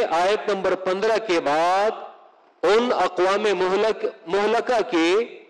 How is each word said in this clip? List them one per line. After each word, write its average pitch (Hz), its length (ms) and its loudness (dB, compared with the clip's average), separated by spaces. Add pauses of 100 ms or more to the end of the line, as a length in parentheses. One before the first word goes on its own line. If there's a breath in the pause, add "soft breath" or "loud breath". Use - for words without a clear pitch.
(120)
آیت 190 380 0
نمبر 190 260 0
پندرہ 196 420 -2 (100)
کے 170 120 2
بعد 175 520 0 (720)
ان 226 300 4
اقوام 185 480 0
مہلک، 208 640 0 (220)
مہلکہ 214 640 0
کے 180 460 0 (120)